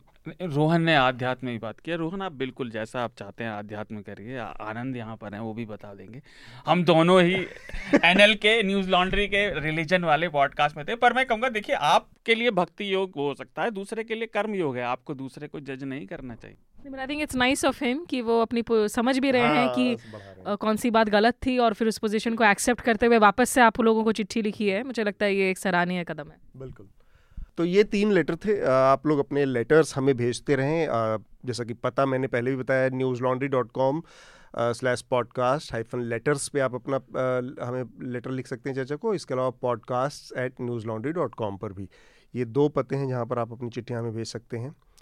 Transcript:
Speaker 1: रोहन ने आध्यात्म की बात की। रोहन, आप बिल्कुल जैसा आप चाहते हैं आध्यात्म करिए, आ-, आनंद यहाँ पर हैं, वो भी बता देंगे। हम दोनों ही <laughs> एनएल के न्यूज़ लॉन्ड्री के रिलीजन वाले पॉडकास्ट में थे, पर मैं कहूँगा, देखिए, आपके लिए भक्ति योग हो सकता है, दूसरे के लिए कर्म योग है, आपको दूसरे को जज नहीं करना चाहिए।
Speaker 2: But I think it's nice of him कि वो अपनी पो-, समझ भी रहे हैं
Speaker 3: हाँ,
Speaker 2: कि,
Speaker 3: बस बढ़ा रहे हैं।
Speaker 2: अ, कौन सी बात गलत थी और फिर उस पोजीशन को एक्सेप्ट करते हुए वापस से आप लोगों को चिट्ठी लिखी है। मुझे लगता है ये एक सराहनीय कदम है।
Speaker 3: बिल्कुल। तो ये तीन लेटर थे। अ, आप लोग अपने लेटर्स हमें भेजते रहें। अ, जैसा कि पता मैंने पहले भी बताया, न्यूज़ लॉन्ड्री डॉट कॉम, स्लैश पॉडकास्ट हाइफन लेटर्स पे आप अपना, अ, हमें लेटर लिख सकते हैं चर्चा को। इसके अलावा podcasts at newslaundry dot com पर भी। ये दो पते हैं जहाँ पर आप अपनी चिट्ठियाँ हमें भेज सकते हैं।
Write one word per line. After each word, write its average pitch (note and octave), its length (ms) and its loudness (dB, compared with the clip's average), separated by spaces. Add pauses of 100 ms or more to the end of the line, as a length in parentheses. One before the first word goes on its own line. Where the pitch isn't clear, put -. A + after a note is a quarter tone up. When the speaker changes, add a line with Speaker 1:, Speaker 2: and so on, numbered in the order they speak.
(420)
Speaker 1:
रोहन D#3+ 400 2
ने E3 140 4
आध्यात्म B2+ 520 0
की A#2 100 -6
बात G#2+ 220 -10
की। D#3+ 140 -6
रोहन, E3+ 280 -6
आप F#3+ 100 -8
बिल्कुल B2+ 380 -6
जैसा A2 340 -6
आप A2+ 140 -6
चाहते G2+ 260 -12
हैं A2+ 60 -6
आध्यात्म G#2 500 -10
करिए, G#2 380 -14
आ-, A#2 60 -8
आनंद A2 520 -8
यहाँ A2+ 200 -10
पर G#2 180 -12
हैं, G#2 60 -8
वो A2+ 140 -8
भी A2+ 120 -8
बता G#2 280 -14
देंगे। G2 280 -18 (440)
हम E3+ 180 4
दोनों E3+ 380 6
ही F3 120 4
<laughs> - 720 -2
एनएल G3+ 300 8
के A3 280 4
न्यूज़ F#3+ 280 0
लॉन्ड्री F#3 360 2
के G3+ 340 0
रिलीजन D#3+ 440 0
वाले D#3+ 240 2
पॉडकास्ट D3 480 2
में D3 100 -10
थे, A3 80 -4
पर A#3+ 180 2
मैं B3+ 140 0
कहूँगा, A#3+ 220 0
देखिए, A3 280 -4
आपके G3+ 580 2
लिए A#3 160 0
भक्ति F#3+ 440 -2
योग F#3+ 220 -2
हो C#3+ 180 -4
सकता B2 280 -10
है, G#3 80 -2
दूसरे G#3 340 -8
के A3 100 -6
लिए A3 120 -8
कर्म G#3+ 280 -4
योग D#3 220 -2
है, B2 60 -4
आपको B2+ 320 -6
दूसरे C3+ 340 -12
को D#3 120 -14
जज C3+ 240 -12
नहीं C#3 220 -10
करना C#3+ 280 -12
चाहिए। A2+ 560 -20
Speaker 2:
But C4 100 -12
I C4 60 -8
think D4 240 -6
it's B3+ 120 0
nice C4+ 320 2
of - 80 -8
him D4 280 -2
कि C4 100 -4
वो A#3 220 2
अपनी A#3 200 -2
पो-, A3 260 2
समझ B3 300 0
भी C4+ 120 2
रहे B3 120 4
हैं B3 240 4
Speaker 3:
हाँ, B3 80 -2
Speaker 2:
कि, B3 200 2
Speaker 3:
बस A3+ 140 -12
बढ़ा G#2 160 -16
रहे G2 40 -20
हैं। F#2+ 160 -20
Speaker 2:
अ, G3+ 100 -2
कौन G#3+ 220 0
सी A#3+ 140 0
बात A3 180 4
गलत G#3+ 260 4 (120)
थी B3+ 120 0
और A3+ 160 4
फिर A3+ 140 0
उस G#3+ 100 -2
पोजीशन A3 360 -2
को A3+ 100 2
एक्सेप्ट G#3+ 360 4
करते A#3 260 2
हुए A#3 120 6
वापस G#3+ 320 6
से C4+ 100 4
आप A3+ 200 6
लोगों A3 240 4
को A3 80 2
चिट्ठी A3 300 -2
लिखी G#3 260 -2
है। G3 140 0
मुझे A#3 220 -4
लगता G3+ 220 -2
है G3 80 2
ये F#3+ 160 2
एक F#3 80 -2
सराहनीय F3+ 460 0
कदम D#3 240 -10
है। D#3+ 80 -20 (200)
Speaker 3:
बिल्कुल। B2 300 -16 (720)
तो E3+ 80 0
ये F#3 200 6
तीन G#3 280 2
लेटर E3+ 240 2
थे। G3+ 240 -2
अ, - 80 0
आप C3+ 380 4
लोग D3+ 120 2
अपने C#3+ 260 0
लेटर्स C3+ 520 2
हमें C3+ 200 2
भेजते A#2+ 380 0
रहें। D3 320 0
अ, A2+ 300 0 (280)
जैसा A#2+ 200 -6
कि A2+ 100 -8
पता B2+ 320 0
मैंने C3 200 0
पहले B2 240 -2
भी C3+ 60 -2
बताया, C3 320 0
न्यूज़ C3 340 -2
लॉन्ड्री B2+ 260 0
डॉट B2+ 220 0
कॉम, C3+ 320 0 (560)
स्लैश A#2+ 440 0
पॉडकास्ट B2+ 720 -2
हाइफन A#2+ 280 -6
लेटर्स A#2+ 480 -2
पे C#3+ 120 -2
आप B2+ 140 -2
अपना, C3+ 220 -4
अ, B2+ 720 -4
हमें B2+ 160 -4 (180)
लेटर B2 280 -8
लिख C3 160 -6
सकते C3+ 240 -8
हैं B2+ 60 -4
चर्चा C3+ 200 -6
को। A3 180 -4
इसके D3 200 -6
अलावा B2+ 180 0 (120)
podcasts B2 760 -4
at B2+ 220 -4
newslaundry A#2 560 -6
dot D3 140 -2 (120)
com G2 160 -6
पर G#2+ 140 -10
भी। F#2+ 160 -12 (460)
ये B2 100 -2
दो C3 240 2
पते C#3+ 280 -2
हैं C#3 120 -4
जहाँ B2 180 -4
पर A#2+ 120 -4
आप A#2 140 -4
अपनी A#2+ 180 -10
चिट्ठियाँ A#2 300 -8
हमें A#2 140 -6
भेज A2+ 120 -6
सकते - 300 -10
हैं। B2+ 200 -10 (260)